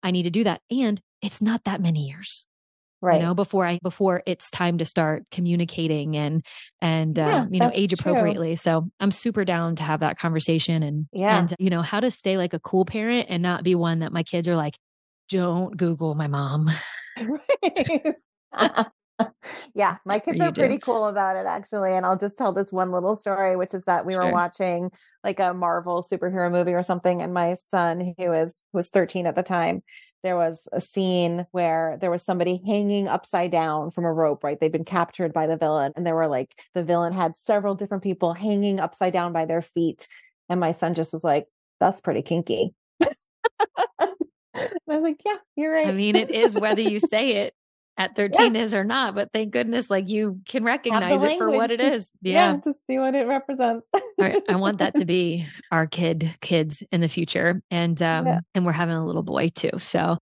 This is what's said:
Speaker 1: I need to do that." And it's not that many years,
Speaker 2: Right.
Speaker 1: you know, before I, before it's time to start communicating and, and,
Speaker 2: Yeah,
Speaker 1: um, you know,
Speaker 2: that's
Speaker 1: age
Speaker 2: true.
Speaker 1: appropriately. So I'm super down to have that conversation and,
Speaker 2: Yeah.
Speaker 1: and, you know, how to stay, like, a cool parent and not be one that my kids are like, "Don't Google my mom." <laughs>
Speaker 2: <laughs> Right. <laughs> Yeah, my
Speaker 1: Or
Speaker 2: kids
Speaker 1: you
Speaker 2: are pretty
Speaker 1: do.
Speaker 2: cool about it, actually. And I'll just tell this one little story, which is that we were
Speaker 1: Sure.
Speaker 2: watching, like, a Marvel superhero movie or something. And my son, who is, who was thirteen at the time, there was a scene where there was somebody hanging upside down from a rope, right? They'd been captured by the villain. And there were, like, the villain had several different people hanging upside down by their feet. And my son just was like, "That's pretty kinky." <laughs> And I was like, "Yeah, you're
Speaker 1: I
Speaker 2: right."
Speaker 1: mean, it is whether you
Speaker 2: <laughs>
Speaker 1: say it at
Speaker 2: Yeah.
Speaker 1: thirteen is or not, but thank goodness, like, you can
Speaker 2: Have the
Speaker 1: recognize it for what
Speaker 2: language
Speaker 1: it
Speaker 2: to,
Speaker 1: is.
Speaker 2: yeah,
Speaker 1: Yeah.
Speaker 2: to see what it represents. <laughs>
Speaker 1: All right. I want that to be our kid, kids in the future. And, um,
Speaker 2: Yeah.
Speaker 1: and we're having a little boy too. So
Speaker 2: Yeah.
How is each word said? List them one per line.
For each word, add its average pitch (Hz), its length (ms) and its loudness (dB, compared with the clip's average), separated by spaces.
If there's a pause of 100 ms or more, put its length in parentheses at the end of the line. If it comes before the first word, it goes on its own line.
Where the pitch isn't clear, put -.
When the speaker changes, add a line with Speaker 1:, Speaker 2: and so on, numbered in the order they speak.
Speaker 1:
I 185 80 0
need 180 120 0
to 175 60 0
do 208 160 0
that." 180 160 0 (100)
And 233 300 0 (200)
it's - 200 -4
not 226 240 0
that 190 160 -2
many 156 260 0
years, 160 380 -6 (560)
Speaker 2:
Right. 180 140 4
Speaker 1:
you 156 100 4
know, 175 80 0
before 190 320 0
I, 175 160 -2
before 180 440 0
it's - 260 -4
time 175 280 0
to 160 60 -2
start 156 460 0
communicating 165 840 -2
and, 151 280 -2 (360)
and, 160 360 0
Speaker 2:
Yeah, 165 260 2
Speaker 1:
um, 180 100 -4
you 185 80 0
know, 180 60 6
Speaker 2:
that's - 100 0
Speaker 1:
age 196 200 2
Speaker 2:
true. - 140 -2
Speaker 1:
appropriately. 165 460 0
So 165 320 0 (100)
I'm 196 120 2
super 208 340 -2
down 170 320 0
to 160 60 -6
have 156 180 0
that - 180 -2
conversation 165 640 0
and, 147 300 -4
Speaker 2:
Yeah. 202 260 2
Speaker 1:
and, 175 200 2
you 190 100 2
know, 170 120 0
how 208 200 -2
to 247 100 2
stay, 190 260 -2
like, 175 160 0
a 165 60 -4
cool 190 260 0
parent 226 440 -2
and 175 120 -2
not 180 220 0
be 180 100 4
one 165 260 2
that 160 120 -4
my 165 120 -2
kids 170 260 -2
are 175 80 2
like, 147 200 -2 (520)
"Don't 180 480 0
Google 165 380 0
my 151 120 -2
mom." 143 420 0 (460)
<laughs> - 20 -
Speaker 2:
<laughs> - 0 -
Right. 311 1000 0 (360)
<laughs> - 420 0 (840)
Yeah, 196 300 2
my 196 100 -2
Speaker 1:
Or 214 60 0
Speaker 2:
kids - 160 -4
Speaker 1:
you 349 80 4
Speaker 2:
are 339 80 2
pretty 262 220 2
Speaker 1:
do. - 40 -4
Speaker 2:
cool 226 280 0
about 196 280 0
it, 190 100 -4
actually. 190 480 -2
And 185 120 0
I'll 185 120 4
just 202 200 -4
tell 208 160 0
this 196 180 -2
one 185 220 0
little 185 240 0
story, 190 400 0
which 185 160 -4
is 185 100 -6
that 180 220 0
we 185 100 -2
were 185 80 0
Speaker 1:
Sure. 180 80 2
Speaker 2:
watching, 175 600 -2 (340)
like, 196 160 -2
a 180 120 2
Marvel 175 560 -2
superhero 180 400 0
movie 175 240 2
or 180 100 0
something. 175 380 0
And 170 120 -6
my 175 220 2
son, 175 640 -2
who 180 140 -2
is, 165 400 -2
who 202 60 -2
was 175 100 -2
thirteen 180 400 0
at - 80 -2
the 185 80 0
time, 180 400 -2 (400)
there 185 140 0
was 165 340 -2
a - 80 -2
scene 175 720 0
where 160 480 0
there 185 120 0
was 175 120 -2
somebody 180 420 0
hanging 202 440 0
upside 175 420 -2
down 160 400 0
from 175 140 -4
a 165 80 0
rope, 156 280 2
right? 147 160 -4
They'd 160 140 2
been 160 140 -2
captured 175 480 -2
by 156 140 0
the 160 100 0
villain. 151 400 0
And 175 80 -4
there 165 100 0
were, 165 120 2
like, 135 280 -4 (180)
the 175 100 -2
villain 170 280 0
had 180 240 -2
several 202 400 0
different 196 280 -6
people 180 300 0
hanging 202 460 0
upside 185 320 0
down 175 220 -2
by 165 120 0
their 165 160 0
feet. - 460 -2 (400)
And 180 140 0
my 165 100 2
son 165 220 -2
just 160 180 -2
was 160 140 -6
like, 151 200 2 (360)
"That's 180 180 2
pretty - 220 -2
kinky." 170 520 -2 (280)
<laughs> - 80 4 (1400)
And 494 140 -4 (220)
I 302 60 0
was 311 80 2
like, 320 220 -2
"Yeah, 415 100 0 (200)
you're 311 220 0
Speaker 1:
I 311 80 4
Speaker 2:
right." 190 100 0
Speaker 1:
mean, 208 200 2
it 220 160 2
is 226 260 4
whether 214 240 2
you 214 180 0
Speaker 2:
<laughs> - 0 -
Speaker 1:
say 233 380 0
it 202 160 -4 (440)
at 190 140 -2
Speaker 2:
Yeah. - 40 -20
Speaker 1:
thirteen 220 400 4
is 220 180 -2
or 196 100 2
not, 233 320 0
but 202 180 -2
thank 220 180 -2
goodness, 233 380 -2
like, 190 200 0
you 208 380 -2
can 247 160 -2
Speaker 2:
Have 233 200 0
the 240 60 -2
Speaker 1:
recognize 220 340 2
it - 140 2
for - 120 2
what 233 200 2
Speaker 2:
language - 20 0
Speaker 1:
it 233 60 0
Speaker 2:
to, 262 160 2
Speaker 1:
is. 214 180 -4 (100)
Speaker 2:
yeah, 190 320 4
Speaker 1:
Yeah. 285 80 0
Speaker 2:
to 285 120 -2
see - 240 -4
what 262 180 0
it 254 120 2
represents. 262 640 -2
<laughs> - 20 -6
Speaker 1:
All 392 80 4 (180)
right. 196 300 4
I 190 60 4
want 196 240 0
that - 160 0
to 233 100 2
be 170 400 0 (260)
our 165 140 2
kid, 165 560 -2
kids 156 400 0 (100)
in 170 100 2
the 165 80 2
future. 170 600 0
And, 170 320 0
um, 160 240 2
Speaker 2:
Yeah. 170 140 2 (160)
Speaker 1:
and 180 100 2
we're 175 60 2
having 165 240 0
a 160 100 -2
little 165 180 -2
boy 165 300 0
too. - 240 -2
So - 220 -2
Speaker 2:
Yeah. 165 160 2 (100)